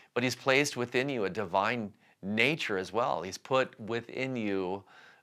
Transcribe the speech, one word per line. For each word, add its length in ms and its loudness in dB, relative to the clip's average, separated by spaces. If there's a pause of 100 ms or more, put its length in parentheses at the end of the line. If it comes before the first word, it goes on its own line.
(140)
but 80 2
he's 140 2
placed 400 2
within 320 0
you 160 0
a 60 0
divine 640 0 (300)
nature 540 0
as 160 -4
well. 300 0
He's 160 -8
put 420 0
within 560 -6
you, 480 -2 (380)